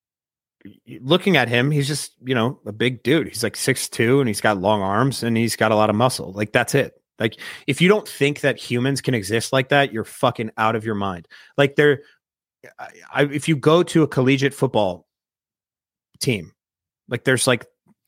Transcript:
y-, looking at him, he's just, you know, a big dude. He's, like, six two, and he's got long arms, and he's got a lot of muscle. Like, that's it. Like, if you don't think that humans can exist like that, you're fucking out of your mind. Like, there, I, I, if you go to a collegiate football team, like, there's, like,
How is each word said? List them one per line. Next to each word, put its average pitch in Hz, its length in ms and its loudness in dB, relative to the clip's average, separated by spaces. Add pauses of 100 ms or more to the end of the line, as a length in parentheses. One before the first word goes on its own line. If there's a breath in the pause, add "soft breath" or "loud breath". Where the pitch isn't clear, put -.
(640)
y-, 117 360 -20
looking 175 360 2
at 123 120 4
him, 123 220 2
he's 143 180 0
just, - 240 -8 (100)
you 127 120 -2
know, 123 320 0
a 107 60 -10
big 117 300 -2
dude. 135 260 0
He's, 110 140 -8
like, 107 140 -4
six - 320 -2
two, 123 320 2
and 127 80 0
he's 104 140 -4
got 107 160 2
long 101 240 2
arms, 110 400 0
and 117 140 0
he's 113 200 0
got 110 160 2
a 107 40 4
lot 107 140 4
of 104 60 0
muscle. 123 360 -2
Like, 107 200 -6
that's 120 220 0
it. 131 260 -2 (180)
Like, 113 180 -2 (300 loud breath)
if 139 140 -4
you 175 80 4
don't 208 180 2
think 143 360 -2
that 131 160 0
humans 123 420 -2
can 131 140 -2
exist 107 380 -2
like 135 180 0
that, 143 220 2
you're 107 120 -6
fucking 117 540 -4
out 113 180 0
of 110 80 -6
your 110 120 -4
mind. 95 300 -6 (300 loud breath)
Like, 139 200 2
there, 147 260 4 (760 loud breath)
I, - 100 -16 (220)
I, 139 120 -2
if 147 260 -2
you 160 80 2
go 156 280 4
to 165 180 2
a 147 60 2
collegiate 135 440 0
football 107 540 -2 (1120)
team, 104 320 -4 (560)
like, 123 160 -6
there's, 127 220 2
like, 123 180 2 (440)